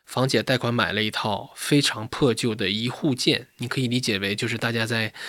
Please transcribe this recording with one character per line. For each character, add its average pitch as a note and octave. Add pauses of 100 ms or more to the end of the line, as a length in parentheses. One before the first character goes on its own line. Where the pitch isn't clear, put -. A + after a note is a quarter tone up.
房 B2+
姐 A#2+
贷 B2+
款 A#2+
买 A2
了 G#2+
一 G#2+
套 -
非 -
常 A2
破 B2
旧 A2
的 G2+
一 A2
户 C#3
建， - (100)
你 B2
可 C3+
以 B2
理 B2
解 A2
为 G2
就 A2+
是 A#2
大 A#2
家 A2+
在 A2 (160)